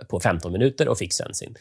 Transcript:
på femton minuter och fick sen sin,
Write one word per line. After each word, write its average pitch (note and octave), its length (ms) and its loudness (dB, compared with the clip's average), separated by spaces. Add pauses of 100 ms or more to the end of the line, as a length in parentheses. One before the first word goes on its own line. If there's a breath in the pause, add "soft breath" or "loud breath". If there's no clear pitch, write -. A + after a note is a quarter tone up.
på F2+ 120 -2
femton F2 320 0
minuter C3 360 4
och A#2+ 100 2
fick - 160 -4
sen - 200 -4
sin, - 260 -8